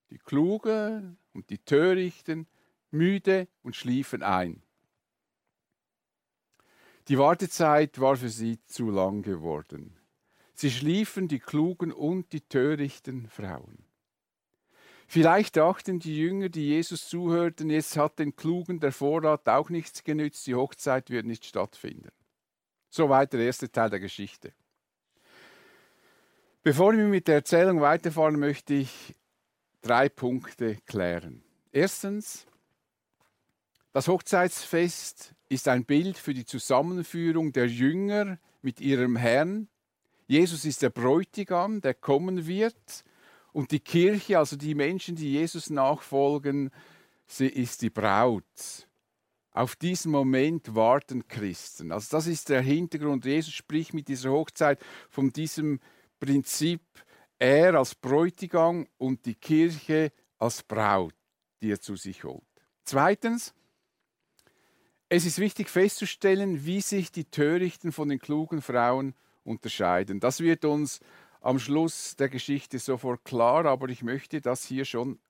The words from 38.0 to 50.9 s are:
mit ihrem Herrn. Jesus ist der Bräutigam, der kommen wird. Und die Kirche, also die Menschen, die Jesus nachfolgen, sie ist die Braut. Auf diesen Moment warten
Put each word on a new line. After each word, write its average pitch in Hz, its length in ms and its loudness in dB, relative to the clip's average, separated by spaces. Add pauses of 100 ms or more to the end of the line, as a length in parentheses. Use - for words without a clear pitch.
mit - 220 -6
ihrem 127 340 2
Herrn. 151 520 2 (580)
Jesus 156 400 2
ist 143 160 -2
der 123 80 2
Bräutigam, 185 920 0
der 131 140 -2
kommen 165 520 -2
wird. 214 580 -4 (500)
Und 139 160 -4
die 151 100 0
Kirche, 185 580 2
also 147 180 2
die 147 180 -4
Menschen, 170 420 -2
die 147 160 -4
Jesus 160 380 -2
nachfolgen, 139 1000 0 (560)
sie 131 220 -2
ist 123 320 -4
die 113 80 -2
Braut. 107 1000 0 (640)
Auf 120 240 -2
diesen 170 360 -2
Moment 135 640 0
warten 120 520 2